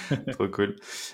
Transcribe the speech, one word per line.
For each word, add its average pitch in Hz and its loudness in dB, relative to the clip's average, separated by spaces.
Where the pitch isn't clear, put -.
<laughs> 135 0
Trop 101 2
cool. 101 2